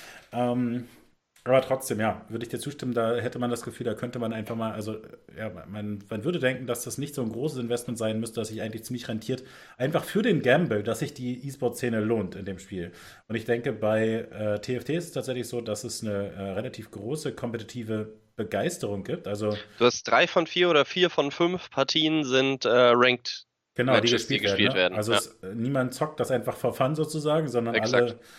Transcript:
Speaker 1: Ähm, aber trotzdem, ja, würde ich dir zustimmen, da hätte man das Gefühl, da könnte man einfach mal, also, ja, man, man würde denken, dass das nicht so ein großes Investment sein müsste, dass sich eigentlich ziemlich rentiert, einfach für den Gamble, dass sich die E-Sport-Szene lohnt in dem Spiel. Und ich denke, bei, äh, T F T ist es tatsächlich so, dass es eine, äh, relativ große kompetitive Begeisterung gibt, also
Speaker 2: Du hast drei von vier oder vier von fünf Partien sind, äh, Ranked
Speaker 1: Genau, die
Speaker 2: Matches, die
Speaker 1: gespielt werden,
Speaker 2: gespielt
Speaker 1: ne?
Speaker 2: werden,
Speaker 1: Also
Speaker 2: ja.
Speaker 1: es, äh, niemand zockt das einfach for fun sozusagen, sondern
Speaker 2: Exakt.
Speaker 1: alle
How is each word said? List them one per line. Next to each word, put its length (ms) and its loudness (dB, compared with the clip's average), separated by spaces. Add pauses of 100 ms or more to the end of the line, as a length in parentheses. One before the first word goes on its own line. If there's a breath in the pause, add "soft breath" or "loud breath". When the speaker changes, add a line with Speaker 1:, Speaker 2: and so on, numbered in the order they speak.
(320 loud breath)
Speaker 1:
Ähm, 560 0 (560 soft breath)
aber 160 6
trotzdem, 380 -2
ja, 300 0
würde 160 -6
ich 60 -10
dir 100 -6
zustimmen, 340 -6
da 220 2
hätte 240 -4
man 100 0
das 140 -2
Gefühl, 200 -10
da 100 -2
könnte 260 -6
man 120 -2
einfach 220 -6
mal, 200 -4
also, 240 -6 (380)
ja, 140 -8 (160)
man, 320 -8 (100)
man 140 -6
würde 160 -2
denken, 300 0
dass 160 -4
das 140 -8
nicht 180 -6
so 60 -2
ein 100 -2
großes 260 -4
Investment 400 -2
sein 220 -2
müsste, 200 -6
dass 100 -4
sich 120 -8
eigentlich 220 -8
ziemlich 240 -8
rentiert, 340 -4 (340 loud breath)
einfach 280 0
für 180 0
den 200 2
Gamble, 420 4
dass 160 -2
sich 140 -6
die 300 -8
E-Sport-Szene 540 -2
lohnt 380 0
in 80 -10
dem 160 -8
Spiel. 320 -10 (340 loud breath)
Und 80 -6
ich 100 -4
denke, 280 0
bei, 580 2
äh, 300 -2
T 160 -4
F 80 -8
T 100 -2
ist 120 -2
es 60 -16
tatsächlich 360 -4
so, 120 -4
dass 220 -4
es 220 -8
eine, 280 -4
äh, 100 -10 (100)
relativ 400 -6
große 420 -6
kompetitive 800 -6 (240)
Begeisterung 640 -2
gibt, 240 -6
also 380 -2 (120)
Speaker 2:
Du 80 4
hast 200 4
drei 240 6
von 180 2
vier 240 2
oder 140 6
vier 260 2
von 220 2
fünf 380 0
Partien 540 2
sind, 400 4
äh, 60 4
Ranked 760 6 (280)
Speaker 1:
Genau, 260 4
die 100 4
Speaker 2:
Matches, 180 2
die 100 0
Speaker 1:
gespielt 40 -4
werden, 220 4
Speaker 2:
gespielt 0 -
Speaker 1:
ne? 100 4
Speaker 2:
werden, 180 4
Speaker 1:
Also 200 0
Speaker 2:
ja. 100 4
Speaker 1:
es, 200 -14
äh, 120 -10
niemand 400 -2
zockt 260 -4
das 100 0
einfach 280 -2
for 160 0
fun 200 2
sozusagen, 540 0
sondern 280 0
Speaker 2:
Exakt. 380 2
Speaker 1:
alle 40 -14 (200 loud breath)